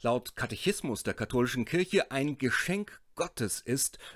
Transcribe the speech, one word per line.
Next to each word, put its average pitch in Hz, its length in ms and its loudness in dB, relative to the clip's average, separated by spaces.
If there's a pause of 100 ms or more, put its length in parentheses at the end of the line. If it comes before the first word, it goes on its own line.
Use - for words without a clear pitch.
laut 120 340 0
Katechismus 117 640 -2
der 95 140 -2
katholischen 120 500 2
Kirche 185 460 2
ein 139 260 0
Geschenk 175 640 0 (140)
Gottes 143 460 -2
ist, - 360 -2 (180)